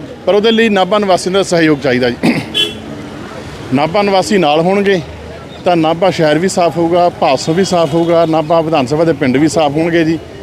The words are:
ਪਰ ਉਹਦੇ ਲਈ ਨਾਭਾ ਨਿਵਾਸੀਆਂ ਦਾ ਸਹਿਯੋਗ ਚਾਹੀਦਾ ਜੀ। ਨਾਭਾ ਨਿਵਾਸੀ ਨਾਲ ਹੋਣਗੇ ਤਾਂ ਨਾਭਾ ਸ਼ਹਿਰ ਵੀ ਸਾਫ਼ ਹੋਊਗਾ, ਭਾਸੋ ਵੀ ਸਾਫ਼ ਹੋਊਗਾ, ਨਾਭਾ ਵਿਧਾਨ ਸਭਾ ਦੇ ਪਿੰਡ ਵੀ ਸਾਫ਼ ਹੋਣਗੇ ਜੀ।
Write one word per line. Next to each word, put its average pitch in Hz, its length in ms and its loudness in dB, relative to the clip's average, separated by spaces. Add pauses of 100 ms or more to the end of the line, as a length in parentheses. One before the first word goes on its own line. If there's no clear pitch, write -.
(260)
ਪਰ 180 80 2
ਉਹਦੇ 208 180 2
ਲਈ 226 180 2
ਨਾਭਾ 190 300 2
ਨਿਵਾਸੀਆਂ 185 340 0
ਦਾ 196 100 2
ਸਹਿਯੋਗ 160 340 2
ਚਾਹੀਦਾ 123 320 0
ਜੀ। 123 60 -4 (1600)
ਨਾਭਾ 160 280 0
ਨਿਵਾਸੀ 196 360 2
ਨਾਲ 156 240 2
ਹੋਣਗੇ 190 400 2 (640)
ਤਾਂ 180 100 2
ਨਾਭਾ 170 340 2
ਸ਼ਹਿਰ 151 280 2
ਵੀ 175 100 0
ਸਾਫ਼ 175 300 0
ਹੋਊਗਾ, 175 320 2
ਭਾਸੋ 165 440 0
ਵੀ 190 100 2
ਸਾਫ਼ 170 300 0
ਹੋਊਗਾ, 170 320 2
ਨਾਭਾ 160 360 0
ਵਿਧਾਨ 151 240 0
ਸਭਾ 151 180 0
ਦੇ 165 100 2
ਪਿੰਡ 131 240 0
ਵੀ 151 100 4
ਸਾਫ਼ 147 300 0
ਹੋਣਗੇ 165 260 2
ਜੀ। 160 160 -2 (240)